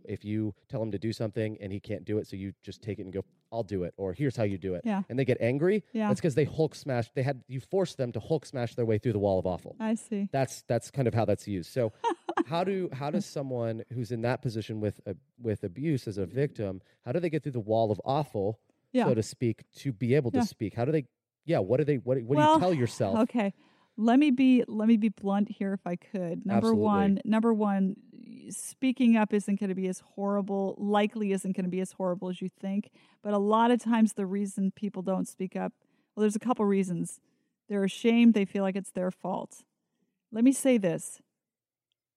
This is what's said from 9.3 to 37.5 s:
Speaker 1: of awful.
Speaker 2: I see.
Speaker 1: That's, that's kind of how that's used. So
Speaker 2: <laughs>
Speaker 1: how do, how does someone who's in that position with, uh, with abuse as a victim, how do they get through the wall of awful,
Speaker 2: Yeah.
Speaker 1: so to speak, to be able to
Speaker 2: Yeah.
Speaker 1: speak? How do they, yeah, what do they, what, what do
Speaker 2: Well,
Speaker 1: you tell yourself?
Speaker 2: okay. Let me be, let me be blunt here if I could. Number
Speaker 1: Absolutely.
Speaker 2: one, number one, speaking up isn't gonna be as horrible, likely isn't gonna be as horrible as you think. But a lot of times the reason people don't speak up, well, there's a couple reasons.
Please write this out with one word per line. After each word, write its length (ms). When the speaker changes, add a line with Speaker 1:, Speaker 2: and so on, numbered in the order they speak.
Speaker 1:
of 60
awful. 340
Speaker 2:
I 160
see. 340
Speaker 1:
That's, 380
that's 240
kind 160
of 60
how 100
that's 240
used. 240
So 200
Speaker 2:
<laughs> 440
Speaker 1:
how 160
do, 300
how 180
does 160
someone 560
who's 200
in 100
that 180
position 400
with, 260
uh, 80
with 280
abuse 420
as 120
a 80
victim, 540
how 60
do 80
they 120
get 120
through 100
the 80
wall 300
of 140
awful, 560
Speaker 2:
Yeah. 140
Speaker 1:
so 80
to 80
speak, 420
to 140
be 220
able 160
to 80
Speaker 2:
Yeah. 60
Speaker 1:
speak? 300
How 100
do 80
they, 140
yeah, 140
what 200
do 60
they, 120
what, 260
what 140
do 20
Speaker 2:
Well, 160
Speaker 1:
you 60
tell 140
yourself? 460
Speaker 2:
okay. 320
Let 220
me 140
be, 340
let 220
me 80
be 120
blunt 440
here 200
if 140
I 80
could. 500
Number 240
Speaker 1:
Absolutely. 140
Speaker 2:
one, 420
number 300
one, 420
speaking 640
up 160
isn't 280
gonna 140
be 120
as 140
horrible, 760
likely 520
isn't 260
gonna 120
be 120
as 120
horrible 360
as 140
you 60
think. 420
But 120
a 40
lot 320
of 100
times 340
the 120
reason 460
people 300
don't 260
speak 260
up, 180
well, 80
there's 120
a 60
couple 240
reasons. 560